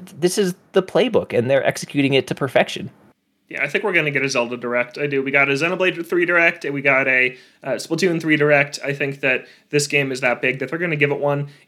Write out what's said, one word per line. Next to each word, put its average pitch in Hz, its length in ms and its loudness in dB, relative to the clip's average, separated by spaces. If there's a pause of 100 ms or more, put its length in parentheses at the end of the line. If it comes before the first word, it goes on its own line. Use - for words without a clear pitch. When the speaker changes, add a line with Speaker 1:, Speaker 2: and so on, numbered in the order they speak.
(200)
Speaker 1:
this 180 180 0
is 185 180 0 (180)
the 190 100 4
playbook, 170 540 0
and 120 120 0
they're 135 160 2
executing 139 480 0
it 131 140 2
to - 80 -6
perfection. - 540 -2 (580)
Speaker 2:
Yeah, - 160 -10
I 147 40 -2
think 165 160 -2
we're 202 100 -2
gonna 156 160 2
get 139 140 0
a 135 60 -2
Zelda 120 280 -2
Direct. 120 400 -4
I 147 80 -2
do. 139 160 -2
We 135 80 -4
got 139 200 2
a 139 40 0
Xenoblade 170 540 -2
three 175 180 0
Direct, 170 400 2
and 143 80 -4
we 139 80 -4
got 135 260 2
a, 127 300 2 (260)
uh, 135 100 -4
Splatoon 165 460 0
three 156 180 2
Direct. 147 460 2
I 139 80 -4
think 139 280 -6
that 127 260 -2 (240)
this 147 160 0
game 139 260 0
is 131 100 -6
that 123 200 0
big 131 180 0
that 131 100 -6
they're 165 100 -6
gonna 170 160 -2
give 143 160 2
it - 80 -2
one, 143 300 0 (180)